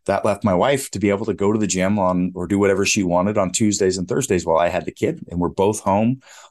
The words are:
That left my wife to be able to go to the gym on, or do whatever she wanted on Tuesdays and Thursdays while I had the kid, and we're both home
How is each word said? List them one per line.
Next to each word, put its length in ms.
That 180
left 200
my 100
wife 360
to 80
be 100
able 180
to 80
go 180
to 60
the 80
gym 320
on, 360
or 120
do 120
whatever 260
she 180
wanted 360
on 120
Tuesdays 460
and 100
Thursdays 380
while 140
I 100
had 160
the 80
kid, 380
and 100
we're 80
both 320
home 400